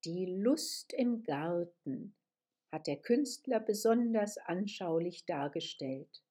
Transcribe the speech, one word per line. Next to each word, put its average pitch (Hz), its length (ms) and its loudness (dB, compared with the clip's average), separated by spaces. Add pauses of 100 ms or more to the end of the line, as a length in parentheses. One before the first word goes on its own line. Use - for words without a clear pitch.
Die 180 200 -2
Lust 202 680 0
im 240 300 2
Garten 160 920 -2 (560)
hat 156 160 -4
der 143 100 0
Künstler 254 640 0
besonders 226 760 2
anschaulich 175 880 -2
dargestellt. 143 1040 -4